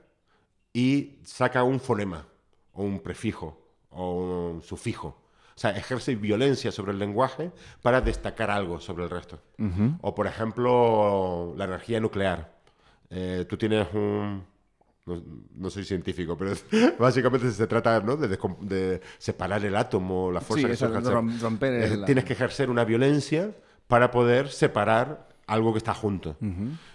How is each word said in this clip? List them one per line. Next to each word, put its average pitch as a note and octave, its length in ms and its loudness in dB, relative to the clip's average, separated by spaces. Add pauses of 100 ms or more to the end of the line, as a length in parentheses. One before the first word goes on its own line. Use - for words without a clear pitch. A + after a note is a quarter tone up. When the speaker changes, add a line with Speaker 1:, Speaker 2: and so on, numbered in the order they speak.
(760)
Speaker 1:
y C3 500 0
saca B2 380 0
un C3 180 2
fonema, G2 460 -4 (460)
o F#2+ 100 -8
un G2+ 180 -4
prefijo, F2 580 -8 (320)
o F2+ 640 -4
un D#2+ 80 -12
sufijo. - 560 -10 (360)
O - 80 -20
sea, A2+ 140 0
ejerce B2 400 -4
violencia A2 560 0
sobre G2+ 200 -4
el G2 60 -4
lenguaje B2+ 540 -2 (300)
para B2 180 4
destacar A2 500 -2
algo F2+ 300 -2
sobre F2 240 -8
el E2 60 -6
resto. E2+ 280 -10 (200)
Speaker 2:
Ujú. G#2+ 420 0
Speaker 1:
O, G2+ 140 -4
por G#2 120 0
ejemplo, G#2 1300 2
la G2 100 -4
energía F#2 340 -4
nuclear. G2 540 -2 (560)
Eh, F#2 360 -4
tú G2 120 -6
tienes G#2+ 340 2
un... G#2 500 -2 (640)
No, F2 180 -8 (320)
no F#2 160 -8
soy G2 140 -8
científico, F2 540 -4
pero F#2+ 140 -2 (240)
<laughs> B3 220 4
básicamente B2 540 4
se G#2 140 0
trata, A2+ 340 2
¿no? A#2 160 0
de C#3+ 220 0
descom-, F#2+ 220 -4
de F#2 420 -2 (160)
separar G2+ 460 -4
el G2 120 0
átomo, F#2 560 0
la F2 80 -2
fuerza - 220 0
Speaker 2:
Sí, B2 60 4
Speaker 1:
que A#2+ 40 0
Speaker 2:
eso, B2 140 0
Speaker 1:
surge A2+ 120 0
al A#2 60 -2
ser. B2 100 2
Speaker 2:
rom-, A#2 240 0
romper A#2 360 -2
Speaker 1:
Eh, A#2 100 0 (100)
Speaker 2:
el G2+ 120 -2
Speaker 1:
tienes B2+ 180 4
que - 80 -2
ejercer B2+ 380 0
una A#2+ 140 4
violencia C#3+ 680 2 (380)
para B2 220 8
poder A#2+ 380 4
separar B2+ 800 2 (180)
algo A2+ 260 2
que A2 60 0
está A2+ 140 -2
junto. G2 380 -4 (100)
Speaker 2:
Ujú. G2+ 280 -4 (260)